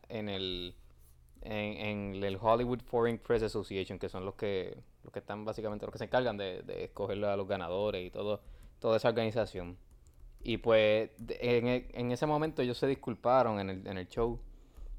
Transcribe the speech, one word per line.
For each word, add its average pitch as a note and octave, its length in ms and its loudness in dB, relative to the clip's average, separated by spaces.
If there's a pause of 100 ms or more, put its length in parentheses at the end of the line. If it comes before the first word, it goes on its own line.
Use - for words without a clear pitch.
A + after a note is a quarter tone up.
en G#2+ 200 -4
el, F#2 460 -4 (680)
en, G#2 720 -4
en G2 100 -4
el F#2+ 160 -2
Hollywood A#2+ 400 4
Foreign A#2 380 0
Press A2+ 260 2
Association, G2 540 -4
que F#2+ 100 -4
son F#2 160 -8
los G2 100 -6
que, F#2+ 420 -4 (280)
los - 80 -18
que G2+ 80 -8
están G#2 240 -8
básicamente, G#2 420 -6
los G#2 60 -8
que A2+ 60 -10
se A2 80 -8
encargan B2 300 2
de, F#2+ 260 -6
de - 220 -8
escoger G2+ 400 -4
a G2+ 120 2
los G2 100 -2
ganadores F#2+ 580 -2
y F2+ 60 -10
todo, G#2 320 -4 (380)
toda A2+ 160 4
esa A#2+ 120 2
organización. G#2 680 0 (640)
Y A2+ 180 -2
pues, A2 600 6
de, A2+ 220 -6
en A#2+ 280 4
e-, B2 260 0
en B2 160 -2
ese B2 160 0
momento D3+ 340 2
ellos B2 180 0
se C#3 100 2
disculparon A#2+ 720 4
en F#2+ 100 -2
el, F#2+ 160 -8
en G2 120 -6
el F2+ 100 -8
show, A#2 320 0 (580)